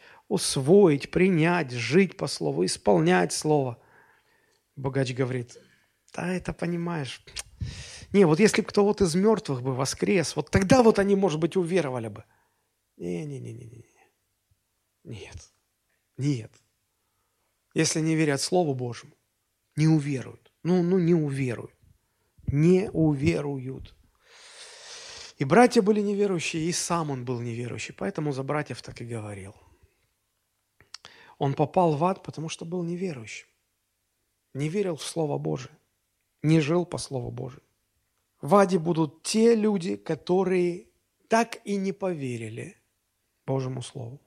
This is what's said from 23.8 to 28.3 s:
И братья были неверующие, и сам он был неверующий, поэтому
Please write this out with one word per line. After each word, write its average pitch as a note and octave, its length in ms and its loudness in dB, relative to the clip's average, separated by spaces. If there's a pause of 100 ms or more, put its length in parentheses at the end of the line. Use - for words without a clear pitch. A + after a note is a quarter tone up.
И C#3+ 80 -2
братья A#3 360 6
были G#3 200 2
неверующие, G3 600 -2
и E3+ 100 -2
сам E3 380 -2
он B2+ 120 -6
был B2 160 -6
неверующий, A#2 540 -8
поэтому D#3+ 400 -6